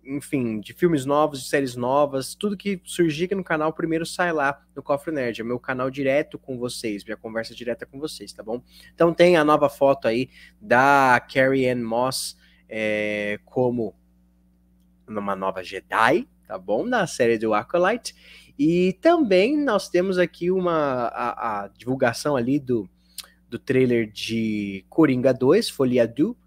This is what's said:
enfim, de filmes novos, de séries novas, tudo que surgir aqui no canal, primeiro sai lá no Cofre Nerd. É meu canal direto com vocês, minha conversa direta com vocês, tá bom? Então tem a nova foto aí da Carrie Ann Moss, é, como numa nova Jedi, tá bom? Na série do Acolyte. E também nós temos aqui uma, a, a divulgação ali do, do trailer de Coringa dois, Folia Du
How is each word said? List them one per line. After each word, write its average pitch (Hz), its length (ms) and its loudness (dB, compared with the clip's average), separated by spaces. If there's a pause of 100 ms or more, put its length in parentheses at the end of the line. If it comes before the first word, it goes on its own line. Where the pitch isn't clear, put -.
enfim, 127 540 -4
de - 140 -14
filmes 160 320 2
novos, 143 360 2
de - 60 -12
séries 135 300 0
novas, 135 580 0
tudo 202 220 -4
que 196 260 -4
surgir 165 420 0
aqui 202 100 -4
no 190 100 -6
canal, 156 260 0
primeiro 165 340 -4
sai 175 280 -2
lá 143 280 -2 (140)
no 139 80 -12
Cofre 147 300 -4
Nerd. 120 260 -4
É 110 40 -8
meu 120 140 -4
canal 131 320 -4
direto 139 480 -2
com 131 200 -12
vocês, 113 480 -6
minha 107 100 -8
conversa 113 400 -10
direta 117 300 -8
com 135 120 -20
vocês, 139 360 -12
tá 101 100 -18
bom? 110 180 -8 (320)
Então 170 200 2
tem 175 240 6
a 147 80 4
nova 147 240 4
foto 139 360 2
aí 120 240 -2 (300)
da 127 720 4
Carrie 131 380 2
Ann 123 120 -2
Moss, 120 560 -4 (300)
é, 107 800 -4
como 120 500 -2 (1120)
numa 101 280 -4
nova 95 260 -4
Jedi, 110 640 0 (180)
tá 101 120 -10
bom? 104 280 -4
Na 233 220 -2
série 117 300 2
do 110 160 -2
Acolyte. 165 600 -2 (460)
E 180 400 2
também 285 580 4
nós 247 300 0
temos 180 300 0
aqui 175 340 0
uma, 156 560 0
a, 110 560 -4
a 98 60 -12
divulgação 131 680 -2
ali 127 240 0
do, 120 300 -4 (580)
do 117 100 -10
trailer 123 540 0
de 107 760 -6
Coringa 131 440 2
dois, 151 360 2
Folia 123 360 2
Du 160 300 -4 (100)